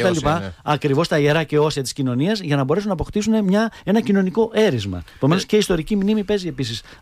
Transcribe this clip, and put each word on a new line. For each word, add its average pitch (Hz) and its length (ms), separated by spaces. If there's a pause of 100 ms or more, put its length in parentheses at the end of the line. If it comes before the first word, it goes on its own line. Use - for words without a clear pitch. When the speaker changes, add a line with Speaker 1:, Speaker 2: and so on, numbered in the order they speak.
(180)
Speaker 1:
κτλ. 135 80
Speaker 2:
όσια, 156 120
ναι. 95 140 (200)
Speaker 1:
Ακριβώς 147 360
τα 170 100
ιερά 147 260
και 147 140
όσια 147 240
της 123 100
κοινωνίας, 143 480
για 147 160
να 139 80
μπορέσουν 185 240
να 196 60
αποκτήσουν 214 500
μια, 208 280 (120)
ένα 208 160
κοινωνικό 208 540
έρισμα. 113 480 (140)
Επομένως 160 260
Speaker 3:
Ε, - 40
Speaker 1:
και 214 100
η - 20
ιστορική 185 380
μνήμη 202 280
παίζει 190 240
επίσης 127 340 (200)